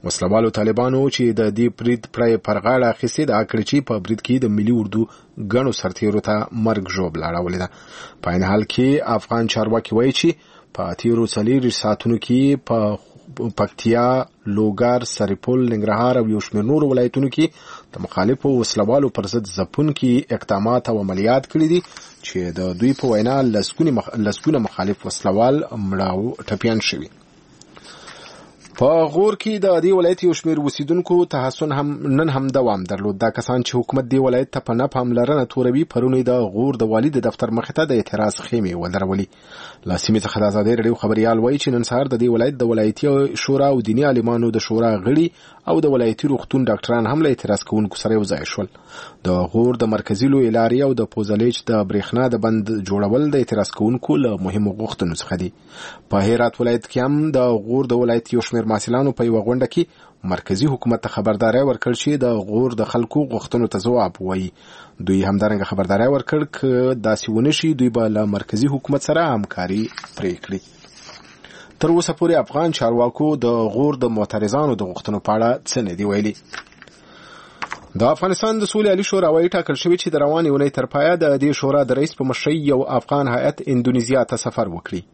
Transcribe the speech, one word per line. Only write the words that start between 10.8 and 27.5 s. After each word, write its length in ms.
تیرو 320
څلوېښت 480
ساعتونو 340
کې 240
په 280
پکتیا، 520
لوګر، 480
سرپل، 560
ننګرهار 480
او 80
یو 180
شمېر 240
نورو 180
ولایتونو 400
کې 180
د 120
مخالفو 500
وسلوالو 540
پر 140
ضد 240
ځپونکي 560
اقدامات 520
او 120
عملیات 520
کړي 200
دي 80
چې 320
د 220
دوی 200
په 120
وینا 300
لسګونې 560
مخ-، 180
لسګونه 500
مخالف 400
وسلوال 560
مړه 220
او 240
ټپیان 320
شوي. 180